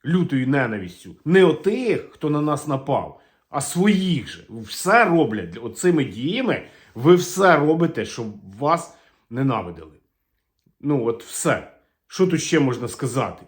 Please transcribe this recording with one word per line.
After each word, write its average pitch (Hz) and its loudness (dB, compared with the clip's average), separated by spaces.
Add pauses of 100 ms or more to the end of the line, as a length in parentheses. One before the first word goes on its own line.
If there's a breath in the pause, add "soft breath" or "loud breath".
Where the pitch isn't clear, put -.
лютою 143 0
ненавистю. 110 -4 (100)
Не 185 6
отих, 196 0
хто - -6
на 147 0
нас 151 -2
напав, 131 -4 (280 soft breath)
а 143 -6
своїх 180 0
же. - -18
Все 175 0
роблять 110 0
для-, 107 -14
оцими 151 0
діями. 147 -4 (280 loud breath)
Ви 151 6
все 180 2
робите, 160 0
щоб 104 -12
вас 165 -2 (340 soft breath)
ненавидили. 92 -4 (840)
Ну, 139 -2
от 117 -2
все. - -4 (360)
Що 185 0
тут 160 0
ще 160 2
можна 123 0
сказати? 117 -6